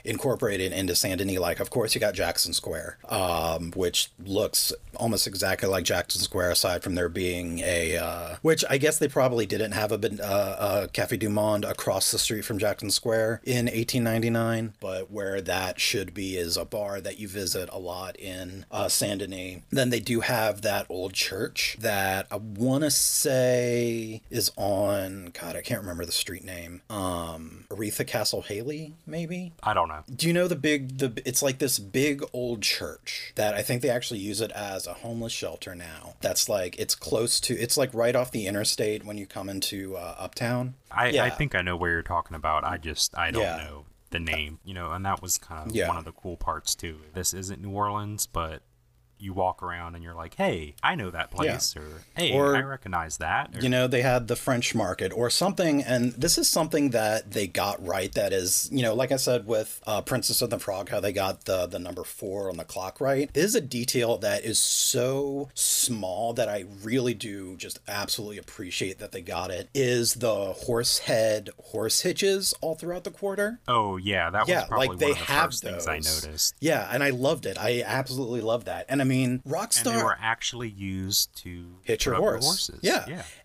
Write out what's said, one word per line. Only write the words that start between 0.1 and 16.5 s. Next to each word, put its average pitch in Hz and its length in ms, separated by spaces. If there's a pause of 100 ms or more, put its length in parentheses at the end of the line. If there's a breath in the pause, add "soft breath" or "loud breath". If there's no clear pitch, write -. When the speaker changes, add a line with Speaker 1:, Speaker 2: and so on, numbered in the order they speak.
Speaker 1:
into 92 240
Saint 92 240
Denis. 95 200
Like, 85 220
of 98 100
course, 110 240
you - 60
got 104 140
Jackson 87 380
Square, 82 460 (100)
um, 85 640
which 90 380 (120)
looks 98 500 (240)
almost 113 300
exactly 95 420
like 95 160
Jackson 90 360
Square, 90 300
aside 87 320
from 95 120
there 87 140
being 87 520
a, 87 360
uh, 85 460
which 160 260
I 135 80
guess 147 220
they 147 100
probably 123 380
didn't 104 260
have 107 180
a, 110 80
ben-, 104 220
uh, 101 640
a - 40
Café 107 300
du 104 120
Monde 104 340
across 98 480
the 107 60
street 107 260
from - 140
Jackson 104 320
Square 113 540
in 123 240
eighteen 113 360
ninety-nine, 113 760
but 95 320
where 98 300
that 92 400
should 92 320
be 95 240
is 87 220